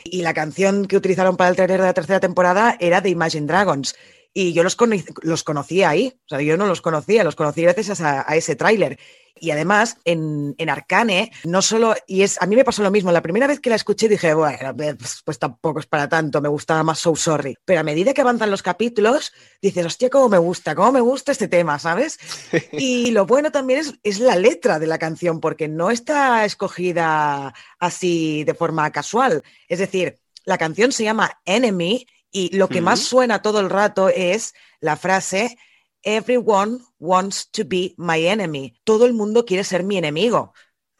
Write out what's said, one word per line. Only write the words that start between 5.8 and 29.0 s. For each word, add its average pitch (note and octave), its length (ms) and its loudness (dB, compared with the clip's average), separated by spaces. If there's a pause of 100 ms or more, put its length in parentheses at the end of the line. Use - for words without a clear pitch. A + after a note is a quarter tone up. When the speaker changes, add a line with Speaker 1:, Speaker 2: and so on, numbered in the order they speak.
Speaker 1:
ahí, A3+ 220 0 (120)
o - 40 -20
sea, C#3 120 -6
yo D3+ 160 0
no G3+ 100 0
los F3+ 140 -2
conocía, F3 420 0
los D#3 140 0
conocí D#3 260 -2
gracias F3+ 380 2
a, C#3+ 280 0
a D3+ 80 -2
ese E3 200 -2
tráiler. F3 420 0 (420)
Y E3 120 -6
además, G3+ 520 0
en, D3+ 540 -2
en D#3 120 -4
Arcane, G3 600 0 (140)
no F3 180 0
solo, A3 320 2 (120)
y F#3+ 160 0
es, G3 180 0
a F3+ 60 2
mí G3 100 0
me C4 80 6
pasó A3+ 180 -2
lo G3 80 2
mismo, F#3+ 220 0
la E3 100 2
primera F#3 260 0
vez D4 120 -2
que - 100 -4
la A3 60 2
escuché G#3 320 -2
dije, F3 260 2
"Bueno, C3+ 420 -2
pues, D3 480 -8
pues D3+ 160 -8
tampoco D3 400 -6
es - 60 -12
para C#3+ 220 -2
tanto, D#3+ 320 0
me D3 80 -2
gustaba D#3 360 0
más D#3+ 160 0
So E3 160 2
Sorry". C#3+ 480 -2
Pero F3 160 2
a - 40 -2
medida E3 300 0
que C#4+ 80 2
avanzan A3+ 280 2
los G3 120 -2
capítulos, A#3 680 0 (300)
dices, F3+ 240 -2
"Hostia, B3 240 -2
cómo C4 180 6
me G3+ 100 4
gusta, E3+ 380 0
cómo G#3 160 4
me C4+ 80 4
gusta B3+ 320 0
este A3 160 -2
tema", E3 320 2
¿sabes? F#3 380 -2 (340)
Speaker 2:
<laughs> - 200 -2
Speaker 1:
Y B3 400 0
lo G3 140 2
bueno D4 260 2
también C4 280 0
es, D4 220 -8
es G3+ 180 -2
la B3 160 4
letra G#3 440 2
de D#3 80 -2
la D#3+ 100 -2
canción, E3 420 -4
porque D3+ 280 -4
no E3 220 -2
está B3 540 0
escogida D#3+ 1080 -2 (240)
así E3 680 -2
de D3 100 -2
forma D#3+ 360 -2
casual. F3 520 0 (260)